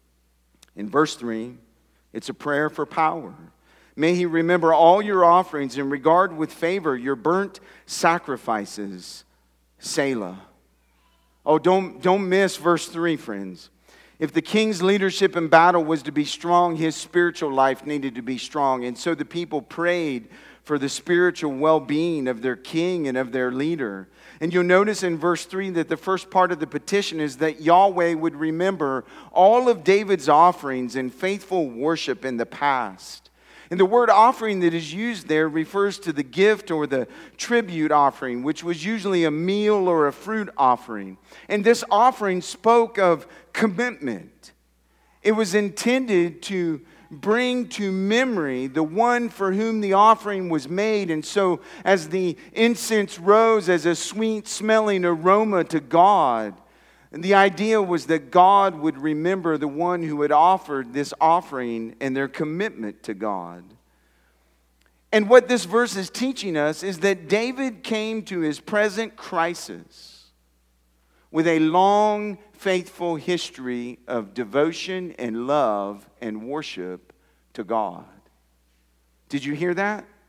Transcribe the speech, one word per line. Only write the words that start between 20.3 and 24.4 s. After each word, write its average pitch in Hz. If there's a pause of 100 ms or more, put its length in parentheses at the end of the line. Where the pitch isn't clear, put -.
for 147
the 139
spiritual 175
well-being 147
of 117
their 123
king 165
and 127
of 127
their 127
leader. 127 (320)